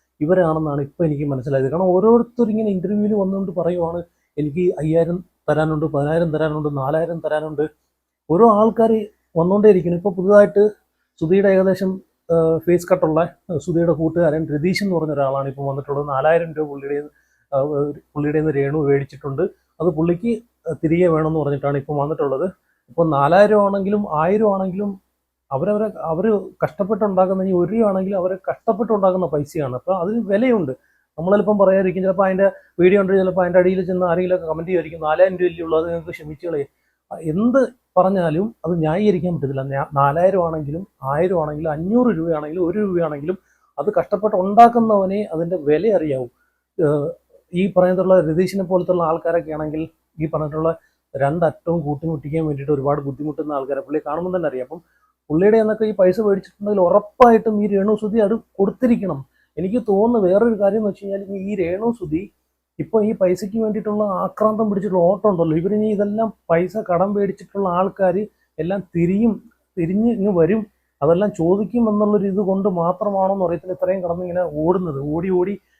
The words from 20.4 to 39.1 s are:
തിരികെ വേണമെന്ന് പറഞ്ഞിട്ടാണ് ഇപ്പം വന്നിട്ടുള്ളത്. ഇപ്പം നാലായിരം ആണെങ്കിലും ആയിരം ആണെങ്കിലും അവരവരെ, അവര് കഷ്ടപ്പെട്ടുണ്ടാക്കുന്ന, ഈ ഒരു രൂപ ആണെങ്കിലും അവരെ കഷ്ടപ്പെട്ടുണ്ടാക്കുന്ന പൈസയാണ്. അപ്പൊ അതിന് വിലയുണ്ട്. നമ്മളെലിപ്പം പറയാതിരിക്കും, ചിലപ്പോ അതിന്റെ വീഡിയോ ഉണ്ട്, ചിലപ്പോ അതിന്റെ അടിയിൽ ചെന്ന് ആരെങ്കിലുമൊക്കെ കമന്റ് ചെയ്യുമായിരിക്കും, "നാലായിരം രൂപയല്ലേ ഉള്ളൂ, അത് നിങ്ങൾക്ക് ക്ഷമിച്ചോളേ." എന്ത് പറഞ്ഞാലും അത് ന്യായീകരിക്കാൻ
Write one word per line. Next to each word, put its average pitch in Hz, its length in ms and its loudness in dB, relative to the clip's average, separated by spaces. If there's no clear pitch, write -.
തിരികെ 170 240 2
വേണമെന്ന് 160 320 0
പറഞ്ഞിട്ടാണ് 143 380 -2
ഇപ്പം 143 200 -6
വന്നിട്ടുള്ളത്. 143 480 -2
ഇപ്പം 160 200 0
നാലായിരം 185 560 4
ആണെങ്കിലും 196 560 -2
ആയിരം 202 320 2
ആണെങ്കിലും 190 480 -6
അവരവരെ, 208 380 -2
അവര് 185 400 -2
കഷ്ടപ്പെട്ടുണ്ടാക്കുന്ന, 190 800 0
ഈ 190 80 -2
ഒരു 175 240 0
രൂപ 226 120 2
ആണെങ്കിലും 190 300 -2
അവരെ 185 200 -2
കഷ്ടപ്പെട്ടുണ്ടാക്കുന്ന 190 760 0
പൈസയാണ്. 143 500 -4
അപ്പൊ 180 180 -4
അതിന് 196 260 -2
വിലയുണ്ട്. 202 520 0
നമ്മളെലിപ്പം 196 400 2
പറയാതിരിക്കും, 190 460 2
ചിലപ്പോ 190 220 2
അതിന്റെ 190 260 2
വീഡിയോ 190 220 6
ഉണ്ട്, 190 120 2
ചിലപ്പോ 185 280 2
അതിന്റെ 175 180 4
അടിയിൽ 185 260 2
ചെന്ന് 180 200 -2
ആരെങ്കിലുമൊക്കെ 180 420 0
കമന്റ് 165 200 -6
ചെയ്യുമായിരിക്കും, 165 340 -4
"നാലായിരം 175 360 2
രൂപയല്ലേ 170 280 -2
ഉള്ളൂ, 160 140 2
അത് 170 80 -2
നിങ്ങൾക്ക് 170 240 -6
ക്ഷമിച്ചോളേ." 156 540 -8
എന്ത് 220 520 0
പറഞ്ഞാലും 185 580 0
അത് 170 140 -2
ന്യായീകരിക്കാൻ 175 560 0